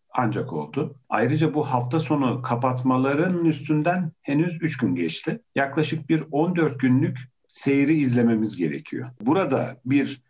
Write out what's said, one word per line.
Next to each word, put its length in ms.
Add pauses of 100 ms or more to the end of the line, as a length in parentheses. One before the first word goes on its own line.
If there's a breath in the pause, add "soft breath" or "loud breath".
(100)
ancak 420
oldu. 420 (140)
Ayrıca 460
bu 100
hafta 360
sonu 420
kapatmaların 1000
üstünden 680 (100)
henüz 400
üç 140
gün 180
geçti. 460 (140)
Yaklaşık 540
bir 220
on 260
dört 240
günlük 380 (300)
seyri 460
izlememiz 600
gerekiyor. 520 (120)
Burada 640
bir 460